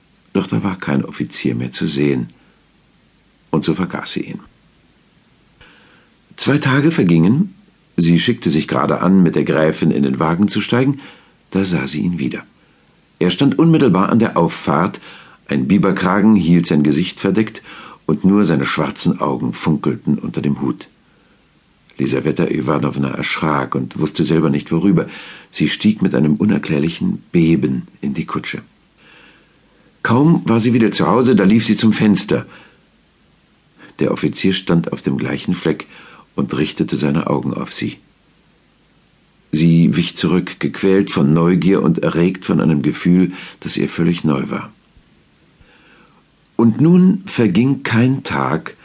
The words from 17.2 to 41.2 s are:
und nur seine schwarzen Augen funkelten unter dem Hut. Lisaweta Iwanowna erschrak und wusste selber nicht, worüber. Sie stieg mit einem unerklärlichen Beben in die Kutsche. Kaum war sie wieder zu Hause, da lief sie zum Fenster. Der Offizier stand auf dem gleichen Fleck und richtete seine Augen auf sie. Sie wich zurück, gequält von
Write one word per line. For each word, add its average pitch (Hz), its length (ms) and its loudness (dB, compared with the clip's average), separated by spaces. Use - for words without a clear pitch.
und - 180 -2
nur 101 220 4
seine 73 200 2
schwarzen - 540 -2
Augen 64 340 -4
funkelten 73 640 -2
unter - 240 -8
dem 71 180 -2
Hut. 64 280 -6
Lisaweta 67 480 -2
Iwanowna 69 640 -2
erschrak 73 640 -4
und 64 240 -6
wusste 78 240 -2
selber 78 260 2
nicht, 73 220 -2
worüber. 85 380 2
Sie - 160 -2
stieg - 340 0
mit - 140 0
einem 76 200 2
unerklärlichen 85 880 -2
Beben 78 540 0
in 71 140 -6
die 82 120 -6
Kutsche. - 360 -10
Kaum 147 440 4
war 113 160 2
sie 117 120 0
wieder 113 180 2
zu - 160 -2
Hause, 117 280 4
da 98 80 4
lief 110 220 4
sie 110 100 2
zum 110 160 2
Fenster. 101 540 2
Der - 120 0
Offizier - 420 -2
stand 85 400 -2
auf - 80 -10
dem 67 160 -4
gleichen 71 380 -4
Fleck 80 320 -4
und - 200 -4
richtete - 400 -4
seine 71 320 -2
Augen 69 260 -2
auf - 200 -10
sie. - 240 -8
Sie 82 460 4
wich 85 180 -4
zurück, - 460 -2
gequält 95 500 0
von 76 220 2